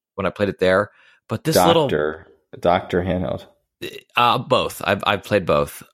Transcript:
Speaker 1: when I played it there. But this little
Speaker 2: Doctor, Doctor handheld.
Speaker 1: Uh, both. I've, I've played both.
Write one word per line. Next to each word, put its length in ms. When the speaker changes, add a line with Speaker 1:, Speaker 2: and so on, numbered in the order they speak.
Speaker 1:
when 100
I 40
played 200
it 100
there. 320
But 160
this 120
little 320
Speaker 2:
Doctor, 400
Doctor 420
handheld. 440
Speaker 1:
Uh, 220
both. 480
I've, 200
I've 180
played 220
both. 380